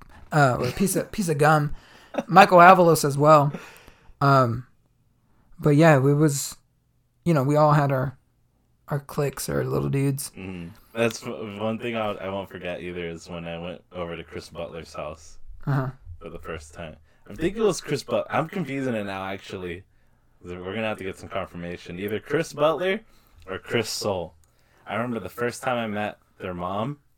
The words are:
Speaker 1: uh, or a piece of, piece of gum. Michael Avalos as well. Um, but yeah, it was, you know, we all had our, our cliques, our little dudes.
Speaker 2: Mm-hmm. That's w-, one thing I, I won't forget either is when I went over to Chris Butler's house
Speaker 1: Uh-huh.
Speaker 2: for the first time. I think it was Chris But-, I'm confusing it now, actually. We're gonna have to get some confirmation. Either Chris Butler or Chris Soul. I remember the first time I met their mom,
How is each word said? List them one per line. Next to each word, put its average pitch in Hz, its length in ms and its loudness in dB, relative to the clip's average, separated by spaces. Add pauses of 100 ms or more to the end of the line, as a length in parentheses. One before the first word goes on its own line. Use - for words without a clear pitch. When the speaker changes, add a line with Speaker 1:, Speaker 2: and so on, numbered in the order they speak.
(320)
Speaker 1:
uh, 139 260 4
or 123 100 -2
a - 40 -6
piece 190 240 0
of, - 160 -4
piece 180 160 -4
of 151 100 -2
gum. 147 360 4 (520)
Michael 185 320 8
Avalos 175 460 10
as 143 140 0
well. 147 340 8 (680)
Um, 131 460 4 (920)
but 151 120 2
yeah, 151 260 8
it 131 40 4
was, 143 560 2 (680)
you 170 100 2
know, 135 80 2
we 147 140 2
all 151 160 6
had 143 200 4
our, 131 240 -4 (720)
our 143 120 -4
cliques, - 480 -6
our 139 160 -2
little 139 240 -2
dudes. 139 480 -2
Speaker 2:
Mm-hmm. 92 320 -12 (260)
That's 113 260 -2
w-, 101 420 -12
one 110 160 -4
thing 117 180 -6
I, 107 160 -4
I 95 160 -10
won't 98 220 -8
forget 87 300 -10
either 87 280 -8
is 82 220 -14
when 85 160 -10
I 85 120 -10
went 87 240 -12 (100)
over 85 240 -8
to 82 80 -12
Chris - 260 -16
Butler's 80 420 -14
house - 460 -14 (280)
Speaker 1:
Uh-huh. 139 220 -4 (320)
Speaker 2:
for 85 80 -16
the 82 100 -14
first - 360 -14
time. 82 220 -16 (340)
I 98 40 -16
think 175 220 -6
it 226 60 -6
was 196 180 0
Chris 139 220 -6
But-, - 260 -2
I'm 143 200 -2
confusing 135 460 -6
it 104 100 -4
now, 95 200 -8
actually. 95 600 -10 (600)
We're 87 120 -12 (180)
gonna 110 140 -4
have 107 100 -6
to 98 60 -10
get 92 140 -10
some 90 100 -16
confirmation. 87 720 -10
Either 101 200 -6
Chris 156 320 -6
Butler 165 480 -2 (460)
or 95 120 -10
Chris 113 300 -4
Soul. 92 460 -4 (520)
I 95 100 -8
remember 117 240 -4
the - 80 -10
first 120 340 -6
time 123 160 -2
I 117 80 -4
met 104 320 -6 (200)
their 92 160 -8
mom, 101 440 -6 (200)